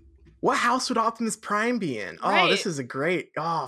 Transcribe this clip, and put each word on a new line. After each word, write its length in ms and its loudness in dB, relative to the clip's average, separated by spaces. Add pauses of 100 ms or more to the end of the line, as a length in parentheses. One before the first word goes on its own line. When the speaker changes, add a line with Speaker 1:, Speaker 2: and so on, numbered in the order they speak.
(380)
Speaker 1:
What 200 2
house 300 2
would 80 0
Optimus 400 0
Prime 440 0
be 180 -2
in? 240 -6
Oh, 80 2 (180)
this 120 2
Speaker 2:
Right. 60 -4
Speaker 1:
is 120 -2
a 60 -4
great, 520 -2
oh, 320 -2